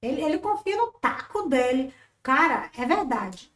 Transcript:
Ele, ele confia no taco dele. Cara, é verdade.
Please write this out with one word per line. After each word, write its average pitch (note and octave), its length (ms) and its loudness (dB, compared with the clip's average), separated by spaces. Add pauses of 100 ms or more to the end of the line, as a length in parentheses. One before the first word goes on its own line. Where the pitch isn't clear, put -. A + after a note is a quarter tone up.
Ele, C#4 200 -2
ele D#4 180 0
confia G#4 360 -2
no A#4 180 0
taco - 500 -4
dele. C4 500 2 (280)
Cara, C4 560 2
é A#3+ 80 -4
verdade. B3 720 -2